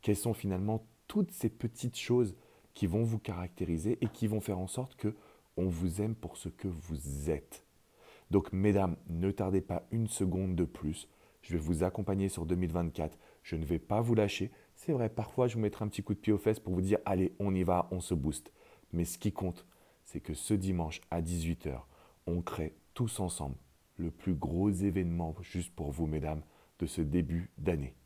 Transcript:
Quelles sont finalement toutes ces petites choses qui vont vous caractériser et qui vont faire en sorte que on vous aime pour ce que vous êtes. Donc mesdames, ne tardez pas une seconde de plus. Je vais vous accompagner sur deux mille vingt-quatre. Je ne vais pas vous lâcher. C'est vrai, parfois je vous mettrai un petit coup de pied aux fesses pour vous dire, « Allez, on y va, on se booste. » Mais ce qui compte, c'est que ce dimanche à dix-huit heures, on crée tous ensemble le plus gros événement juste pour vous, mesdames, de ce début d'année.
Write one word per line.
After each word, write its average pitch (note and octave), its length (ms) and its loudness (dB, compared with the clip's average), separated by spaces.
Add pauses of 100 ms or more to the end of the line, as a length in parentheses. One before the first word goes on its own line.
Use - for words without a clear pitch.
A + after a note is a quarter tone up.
Quelles G#2 160 2
sont A2+ 180 0
finalement G2+ 520 -2 (200)
toutes G3+ 240 0
ces - 180 -2
petites - 500 -4
choses B2 360 2 (400)
qui - 120 0
vont G#2 180 2
vous A2+ 140 2
caractériser F2+ 800 -2
et A2+ 80 2
qui - 180 -2
vont G#2+ 140 2
faire G2 180 -2
en F#2 80 -2
sorte B2+ 300 -6
que G#2 180 -2 (420)
on F2+ 100 2
vous F2 340 0
aime A2 140 0
pour F2+ 220 -10
ce - 120 -8
que F2+ 200 -6
vous D2+ 640 -4
êtes. - 360 -4 (640)
Donc - 220 4
mesdames, F#2+ 440 4 (120)
ne E2+ 220 2
tardez F#2+ 300 2
pas F2+ 300 -4
une A2+ 180 0
seconde F#2 480 0
de F2 80 4
plus. D#2 440 -6 (340)
Je - 100 -8
vais E2 100 0
vous D#2+ 220 2
accompagner G2 440 0
sur E2 180 -4
deux F2 100 2
mille F2+ 160 2
vingt-quatre. E2 460 -2 (240)
Je - 140 -6
ne D#2+ 80 0
vais D#2+ 140 0
pas G#2 220 0
vous A#2 140 4
lâcher. G#2+ 360 2 (240)
C'est - 180 -4
vrai, B2 160 2
parfois - 380 0
je A2+ 80 0
vous A2+ 60 0
mettrai G#2+ 240 0
un G#2+ 40 -2
petit G2+ 140 -6
coup G#2 120 0
de - 40 -8
pied - 140 2
aux G#2 60 4
fesses G#2+ 220 2
pour F#2 140 -2
vous F2+ 60 2
dire, « F#2+ 240 4
Allez, F#2+ 340 2
on G2+ 160 0
y F#2 80 2
va, F2+ 280 4
on F#2 100 -2
se - 140 -2
booste. » D2 380 -2 (400)
Mais E2+ 120 2
ce E2+ 140 -6
qui G#2 140 0
compte, F2+ 340 -4 (380)
c'est - 160 -10
que - 140 -6
ce - 200 0
dimanche F2+ 460 0 (100)
à E2+ 120 0
dix-huit E2 440 -2
heures, B1+ 220 -6 (380)
on E2+ 140 0
crée E2 340 -4 (200)
tous A#2 260 -2
ensemble D2 360 -4 (400)
le E2+ 140 -2
plus F2+ 240 -2
gros E2+ 360 2
événement F2 720 0
juste F2+ 340 -6
pour D2 160 -4
vous, D#2 160 0
mesdames, D#2 360 -2 (360)
de F2 80 -2
ce - 140 -4
début E2 580 2
d'année. D2 360 0 (120)